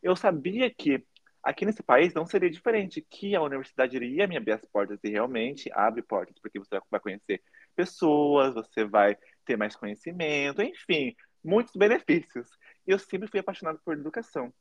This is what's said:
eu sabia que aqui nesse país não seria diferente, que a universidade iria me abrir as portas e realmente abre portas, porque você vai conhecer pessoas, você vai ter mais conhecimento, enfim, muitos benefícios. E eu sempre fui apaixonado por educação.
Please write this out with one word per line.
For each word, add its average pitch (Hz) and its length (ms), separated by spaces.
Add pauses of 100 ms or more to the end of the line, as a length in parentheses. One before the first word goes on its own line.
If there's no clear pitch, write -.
eu 180 140
sabia 190 540
que - 340 (400)
aqui 139 220
nesse 214 160
país 160 320
não 165 120
seria 180 260
diferente, 190 580
que 202 260
a 170 60
universidade 135 540
iria 131 320
me 170 100
abrir 107 160
as 110 120
portas 101 380
e 104 60
realmente 117 640
abre 113 300
portas, 95 360
porque 101 200
você 98 200 (100)
vai 101 100
conhecer 98 420 (340)
pessoas, 147 800
você 110 320
vai 104 320 (260)
ter 120 140
mais 107 180
conhecimento, 143 880
enfim, 160 540 (280)
muitos 208 320
benefícios. 190 720 (400)
E 185 40
eu 196 80
sempre 196 280
fui 202 120
apaixonado 170 440
por 160 140
educação. 147 640